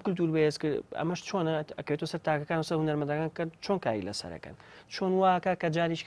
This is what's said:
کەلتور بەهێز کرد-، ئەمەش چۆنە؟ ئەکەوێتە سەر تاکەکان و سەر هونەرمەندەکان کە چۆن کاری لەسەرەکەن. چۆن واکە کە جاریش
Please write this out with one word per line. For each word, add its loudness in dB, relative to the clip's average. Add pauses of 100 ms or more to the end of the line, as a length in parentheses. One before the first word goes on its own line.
کەلتور 2
بەهێز 4
کرد-، 0 (160)
ئەمەش -2
چۆنە؟ 0 (260)
ئەکەوێتە -2
سەر -6
تاکەکان 0
و -4
سەر 2
هونەرمەندەکان 0
کە -2 (200)
چۆن 2
کاری 0
لەسەرەکەن. -10 (380)
چۆن 0 (100)
واکە 4
کە 2
جاریش 2